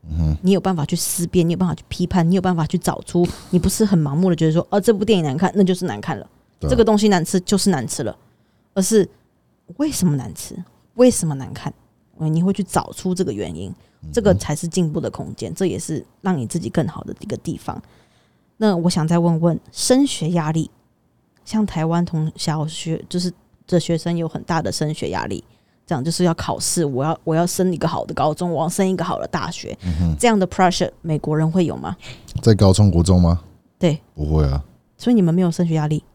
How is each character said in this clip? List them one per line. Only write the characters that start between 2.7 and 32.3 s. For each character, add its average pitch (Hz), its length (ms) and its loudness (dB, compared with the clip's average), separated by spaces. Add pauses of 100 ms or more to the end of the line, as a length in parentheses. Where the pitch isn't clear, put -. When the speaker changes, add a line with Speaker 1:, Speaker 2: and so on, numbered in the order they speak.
Speaker 2:
找 - 240 -2
出， 175 260 0 (240)
你 180 80 4
不 185 100 2
是 220 160 2
很 180 160 2
盲 143 140 -2
目 185 140 2
的 165 60 2
觉 160 120 2
得 156 40 4
说 170 200 0
，“哦， 202 100 2
这 233 100 4
部 202 140 2
电 202 140 4
影 160 40 0
难 139 140 -2
看， 185 160 2
那 202 100 6
就 180 120 4
是 180 100 -6
难 104 160 -6
看 131 160 -6
了。 - 100 -14 (320)
Speaker 1:
对 - 80 -4
啊。 - 40 2
Speaker 2:
这 - 40 4
个 233 80 6
东 214 140 4
西 214 100 4
难 180 160 4
吃， 185 180 0
就 202 160 0
是 202 120 2
难 135 180 0
吃 - 160 -8
了。” 107 140 -6 (560)
而 196 80 -2
是 208 260 4 (720)
为 294 140 0
什 180 160 0
么 147 80 2
难 123 180 -6
吃？ - 220 -14 (400)
为 247 160 8
什 - 160 -2
么 143 80 -4
难 131 180 -10
看？ - 180 -8 (460)
呃， 156 100 -4
你 160 140 2
会 190 100 2
去 196 120 -2
找 - 300 -4
出 180 220 -4
这 185 80 -2
个 175 80 -2
原 90 240 -6
因， 92 140 -10
Speaker 1:
嗯 - 60 -12 (280)
哼。 78 80 -14
Speaker 2:
这 87 100 0
个 98 120 4
才 147 220 0
是 170 120 -6
进 165 240 0
步 160 80 -4
的 113 100 -4
空 - 260 -10
间， - 180 -8
这 190 120 -2
也 107 120 -2
是 160 280 -6 (160)
让 185 160 0
你 127 80 -2
自 - 140 -4
己 - 100 -6
更 156 180 0
好 - 160 -10
的 - 160 -10
一 - 60 -16
个 165 120 -8
地 - 200 -8
方。 - 240 -10 (760)
那 208 200 2
我 170 100 0
想 170 200 0
再 170 100 2
问 170 240 2
问， 165 180 2 (120)
升 262 340 2
学 165 260 -4
压 160 200 0
力， 160 180 -2 (760)
像 214 220 -2
台 160 200 -4
湾 170 200 2
从 156 300 -2
小 151 320 -4
学， 160 420 -6
就 180 100 -4
是 175 140 -4 (320)
的 175 140 2
学 165 180 -2
生 170 180 -2
有 165 120 -4
很 160 160 -8
大 165 180 0
的 185 100 -2
升 156 220 -2
学 - 160 -6
压 90 160 -4
力， 98 180 -8 (400)
这 - 120 -4
样 127 80 -4
就 165 80 -2
是 180 120 0
要 170 120 4
考 - 240 -6
试， - 260 -2
我 135 180 -2
要， 156 200 -2
我 160 100 -2
要 170 140 2
升 185 260 0
一 151 40 -4
个 170 100 -2
好 - 180 -4
的 - 80 -10
高 151 220 0
中， 180 180 -4
我 143 80 0
要 165 80 0
升 190 180 0
一 185 80 0
个 185 80 -4
好 - 160 -4
的 - 80 -8
大 170 220 -4
学， - 340 -12
Speaker 1:
嗯 87 160 -2
哼。 82 200 2
Speaker 2:
这 240 80 4
样 220 100 4
的 185 100 2
pressure， 185 440 0 (100)
美 156 160 -2
国 151 180 -2
人 160 160 2
会 180 140 2
有 85 100 -4
吗？ 73 220 -8 (460)